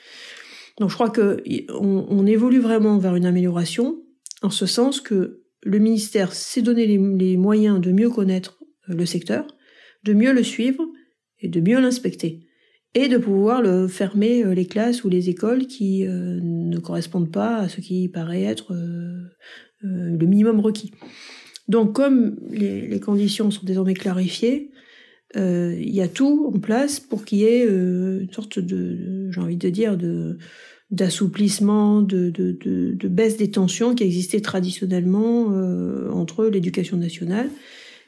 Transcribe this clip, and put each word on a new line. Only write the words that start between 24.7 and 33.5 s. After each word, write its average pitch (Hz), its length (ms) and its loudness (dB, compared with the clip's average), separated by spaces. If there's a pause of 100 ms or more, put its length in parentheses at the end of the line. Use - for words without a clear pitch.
euh, 175 420 0
il - 160 -4
y 190 60 0
a 180 80 0
tout 285 440 2
en 196 60 0
place 269 400 0
pour - 240 -8
qu'il - 140 -2
y 208 80 4
ait, 240 200 4
euh, 185 580 0
une 185 100 -12
sorte 208 260 -8
de, 180 720 -6
j'ai 180 80 -6
envie 170 160 -2
de 180 140 -2
dire, 208 260 0
de, 170 420 -4 (520)
d'assouplissement, 208 1120 2
de, 185 280 0
de, 180 220 -2
de, 180 400 -2
de 190 160 -4
baisse 220 300 2
des 208 140 0